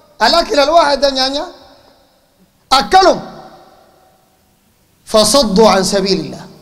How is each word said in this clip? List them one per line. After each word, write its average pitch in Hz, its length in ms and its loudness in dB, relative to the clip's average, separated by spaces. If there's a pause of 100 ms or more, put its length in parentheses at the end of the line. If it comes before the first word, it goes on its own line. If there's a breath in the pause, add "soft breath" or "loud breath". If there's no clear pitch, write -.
(220)
الأكل 285 380 0
الواحد 285 400 2
ده 277 100 0
نيانيا 269 360 -6 (1300)
أكلهم، 294 480 2 (1800)
فصدوا 214 640 2
عن 190 160 0
سبيل 190 360 -4
الله. - 260 -16 (160)